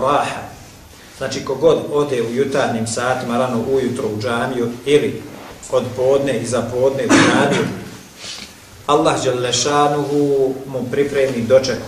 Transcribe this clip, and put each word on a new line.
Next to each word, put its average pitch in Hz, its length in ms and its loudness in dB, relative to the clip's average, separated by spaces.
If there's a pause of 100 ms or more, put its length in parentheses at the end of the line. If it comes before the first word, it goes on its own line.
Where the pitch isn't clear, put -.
raha, 135 400 0 (800)
znači 131 260 -6
ko 139 100 -2
god 143 240 6 (140)
ode 139 300 0
u 117 100 -2
jutarnjim 120 540 0
satima, 123 520 -2
rano 123 300 0
ujutro 120 400 0
u 107 140 -4
džamiju, 120 480 -2 (160)
ili 127 360 2 (480)
od 123 140 0 (120)
podne 135 420 2
i 117 80 -4
za 117 160 -2
podne 131 420 0
u - 40 -2
džamiju, 139 580 4 (1200)
Allah 147 360 2
dželle 123 300 0
šanuhu 143 1000 2 (120)
mu 127 240 -6
pripremi 135 520 0
doček 127 460 4